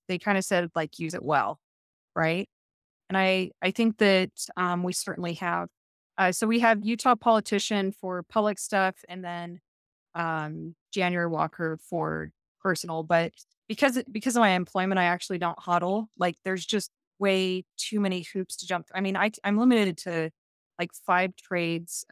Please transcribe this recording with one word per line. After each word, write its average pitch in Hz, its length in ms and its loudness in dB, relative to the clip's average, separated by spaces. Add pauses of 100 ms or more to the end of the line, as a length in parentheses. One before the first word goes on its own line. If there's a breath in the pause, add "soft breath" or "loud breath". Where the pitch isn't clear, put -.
they 180 120 -4
kinda 196 240 0
said, 175 320 0
like, 156 240 -4
"Use 165 160 -6
it - 80 -8
well." 135 360 0 (560)
Right? 165 320 0 (640)
And 190 80 0
I, 190 340 2 (100)
I 185 100 0
think 226 280 0
that, 190 320 4 (260)
um, 180 260 -2
we 180 100 -2
certainly 175 420 -6
have. 175 340 -4 (480)
Uh, 185 160 4
so 220 140 0
we 233 140 4
have 226 240 4
Utah 233 300 2
Politician 208 760 2
for 180 300 -8
public 208 360 0
stuff 190 500 0
and 180 160 -12
then, 175 360 -10 (540)
um, 160 600 -4 (180)
January 180 360 0
Walker 160 480 -2
for 156 540 -4 (300)
personal, 165 420 -2
but 165 300 2 (360)
because, 254 320 0 (100)
because 220 240 -2
of 240 60 4
my 202 100 6
employment, 185 480 0
I 180 60 4
actually 175 340 -2
don't 170 200 -2
hodl. 180 480 0 (100)
Like, 175 280 0
there's 190 200 -4
just - 260 -2 (280)
way 190 460 0 (120)
too - 220 -4
many 185 240 0
hoops - 340 -8
to 180 100 -14
jump 175 200 -4
through. 185 100 -8
I 190 40 -2
mean, 196 140 -2
I 190 140 2
c-, - 140 -16
I'm 202 140 0
limited 220 420 4
to, 165 320 -4 (480)
like, - 140 -6
five 185 420 0
trades 170 760 -4